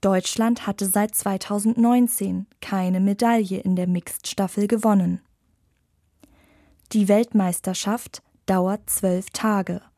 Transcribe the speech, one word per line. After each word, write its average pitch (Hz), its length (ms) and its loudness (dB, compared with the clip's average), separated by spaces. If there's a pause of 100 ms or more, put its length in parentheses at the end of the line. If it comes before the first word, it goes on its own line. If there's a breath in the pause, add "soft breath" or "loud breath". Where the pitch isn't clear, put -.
Deutschland 208 640 0
hatte 202 220 -4
seit 208 280 0
zweitausendneunzehn 208 1300 0 (120)
keine 185 400 -2
Medaille 202 600 2
in 185 160 0
der 180 120 0
Mixed-Staffel 190 800 -4
gewonnen. 202 540 2 (1700 soft breath)
Die 208 160 2
Weltmeisterschaft 202 1160 0 (240)
dauert 190 420 0
zwölf 185 400 -2
Tage. 196 520 -2 (160)